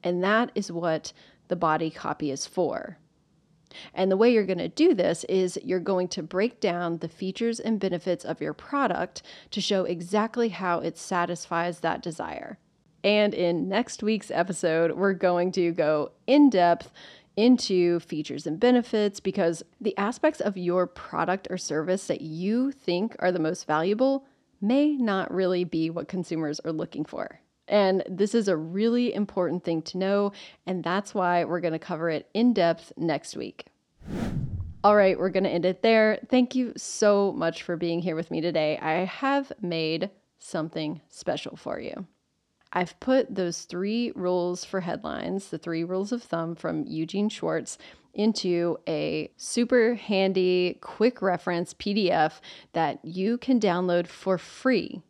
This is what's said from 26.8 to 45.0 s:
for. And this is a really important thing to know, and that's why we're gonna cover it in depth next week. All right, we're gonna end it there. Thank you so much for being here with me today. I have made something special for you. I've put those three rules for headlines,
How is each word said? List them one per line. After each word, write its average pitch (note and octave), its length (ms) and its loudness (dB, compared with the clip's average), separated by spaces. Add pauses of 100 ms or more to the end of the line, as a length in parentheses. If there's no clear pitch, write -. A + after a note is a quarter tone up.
for. - 360 -10 (280)
And F#3+ 400 4
this F#3+ 260 -2
is G#3+ 140 2
a F3 80 2
really A3 580 0
important F3+ 480 -2
thing E3 200 0
to - 160 -8
know, G3+ 340 2 (340)
and F#3 160 -4
that's F#3+ 320 -2
why F3 300 2
we're E3+ 160 -2
gonna D#3+ 180 -2
cover E3 320 -4
it - 240 -4
in A#3+ 180 4
depth E3+ 440 2
next D#3 400 -4
week. - 300 -12 (1160)
All G#3 140 8
right, F#3+ 200 6
we're F#3+ 140 0
gonna F#3+ 200 2
end F3 140 0
it F3+ 160 0
there. A3 380 6 (100)
Thank B3+ 280 4
you B3 200 -2
so G3+ 540 2
much E3 320 -4
for F3 140 -4
being E3+ 240 -2
here E3 160 -2
with E3+ 160 -6
me E3 80 -2
today. D#3 420 0
I E3 220 0
have C#4 560 -2
made E3 500 -2 (300)
something D#3+ 600 -6 (100)
special - 460 -8
for - 220 -8
you. - 300 -10 (640)
I've - 260 -4
put C4 340 2
those F3+ 300 -4
three G#3 540 -4
rules F3+ 480 -2
for F#3+ 160 -4
headlines, F3+ 720 -6